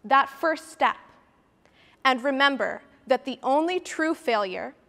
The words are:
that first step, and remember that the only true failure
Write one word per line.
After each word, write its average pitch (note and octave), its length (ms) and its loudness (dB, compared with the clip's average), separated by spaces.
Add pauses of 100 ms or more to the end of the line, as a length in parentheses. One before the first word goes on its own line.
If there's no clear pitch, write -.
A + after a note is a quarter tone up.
that C4+ 240 2
first - 420 -4
step, - 260 -2 (1080)
and B3+ 180 2
remember C4+ 600 0 (240)
that B3 180 0
the C4 180 -8
only D#4+ 380 0
true D#4+ 340 -4
failure G#3 600 -4 (140)